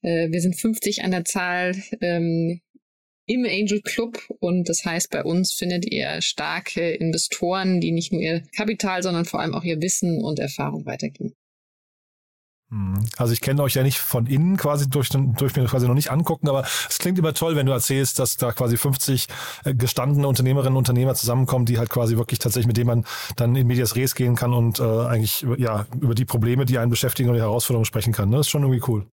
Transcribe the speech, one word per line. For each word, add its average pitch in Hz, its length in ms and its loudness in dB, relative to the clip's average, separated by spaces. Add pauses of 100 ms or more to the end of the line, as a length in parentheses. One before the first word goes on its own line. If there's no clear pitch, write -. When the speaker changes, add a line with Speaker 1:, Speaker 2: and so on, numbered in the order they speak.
Speaker 1:
Äh, 165 280 0
wir 170 120 0
sind 180 180 0
fünfzig 220 460 -2
an 190 60 0
der 175 120 -2
Zahl, 180 500 -2 (280)
ähm, 170 580 0 (680)
im 247 180 0
Angel 208 340 0
Club 233 420 -6 (200)
und 175 260 0
das - 160 -2
heißt, 170 260 -2
bei - 140 -4
uns 175 300 0
findet 180 320 -2
ihr 151 360 -4
starke 165 680 -4
Investoren, 175 880 -2
die 165 140 0
nicht 165 180 -2
nur 180 100 -2
ihr 165 220 -2 (140)
Kapital, 202 460 -2
sondern 175 200 0
vor 165 160 -6
allem 165 160 -4
auch 165 80 -6
ihr 160 180 -2
Wissen 170 400 2
und 147 160 -2
Erfahrung 147 480 -4
weitergeben. - 460 -6 (1400)
Speaker 2:
Mhm. 98 340 -2 (120)
Also 120 140 0
ich 117 100 -2
kenne 139 200 0
euch 135 140 0
ja 131 80 2
nicht 135 160 2
von 117 260 -2
innen 160 320 2
quasi, 147 320 0
durch 135 200 0
den, 135 260 2
durch 139 200 0
mir 131 100 2
quasi 123 220 2
noch 123 60 4
nicht 147 160 2
angucken, 156 400 0
aber 135 160 0 (240)
es - 80 -4
klingt 185 220 0
immer 160 160 2
toll, 165 200 0
wenn 139 120 2
du 135 40 4
erzählst, 135 460 0
dass 131 200 0
da 120 160 -2
quasi 120 220 0
fünfzig, 131 520 0 (380)
äh, 139 100 0
gestandene 139 520 2
Unternehmerinnen 131 460 2
und 131 60 4
Unternehmer 127 340 2
zusammenkommen, 123 540 2
die 120 100 2
halt 113 140 0
quasi 117 260 2
wirklich 117 220 -2
tatsächlich, 117 280 0
mit 113 100 2
denen 120 100 2
man 120 180 2 (300)
dann 120 200 2
in 127 120 4
medias 123 280 2
res 127 200 0
gehen 123 200 2
kann 120 160 0
und, 117 280 2
äh, 127 40 2
eigentlich, 113 640 0 (140)
ja, 110 260 0 (160)
über 117 140 2
die 127 100 2
Probleme, 123 400 2
die 123 140 2
einen 120 100 2
beschäftigen 120 400 0
oder 120 80 4
die 113 60 2
Herausforderungen 113 420 2
sprechen 113 280 0
kann, 101 160 2
ne? 120 80 4
Das 151 100 2
ist - 20 -2
schon 143 140 0
irgendwie 131 240 2
cool. 107 180 0 (140)